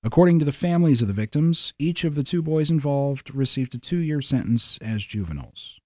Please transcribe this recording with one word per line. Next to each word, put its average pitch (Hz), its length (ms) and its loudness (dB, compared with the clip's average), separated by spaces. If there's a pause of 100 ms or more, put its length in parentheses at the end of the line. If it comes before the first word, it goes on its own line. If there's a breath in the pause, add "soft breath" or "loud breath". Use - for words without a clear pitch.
According 170 360 4
to 151 80 2
the 143 40 0
families 170 520 2
of 104 60 0
the 98 60 -2
victims, 151 640 0
each 165 240 -2
of 160 120 0
the 147 80 -2
two 175 180 0
boys 156 300 0
involved 139 640 -2
received 135 400 -2
a 123 40 -8
two-year 156 440 -2
sentence - 560 0
as 107 260 -4
juveniles. 80 800 -8